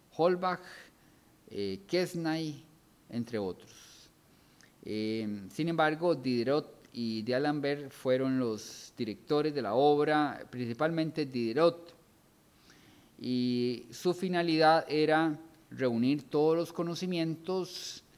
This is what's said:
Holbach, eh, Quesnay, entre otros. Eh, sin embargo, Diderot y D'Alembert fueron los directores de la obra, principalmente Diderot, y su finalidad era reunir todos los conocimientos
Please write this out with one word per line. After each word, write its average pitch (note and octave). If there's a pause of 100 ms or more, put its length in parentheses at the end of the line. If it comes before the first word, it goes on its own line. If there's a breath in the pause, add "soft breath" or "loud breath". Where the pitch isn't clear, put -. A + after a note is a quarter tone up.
(160)
Holbach, F3+ (880 soft breath)
eh, G2
Quesnay, D#3+ (460)
entre A#2
otros. - (760 soft breath)
Eh, G#2+
sin D#3
embargo, D#3+
Diderot C3
y A2+
D'Alembert C#3+
fueron C3
los A2+
directores D3
de C#3+
la G#2
obra, D3
principalmente D3+
Diderot, C3 (1200 loud breath)
y B2
su F3
finalidad E3
era D3+ (300)
reunir B2+
todos D#3
los E3
conocimientos E3+ (140 soft breath)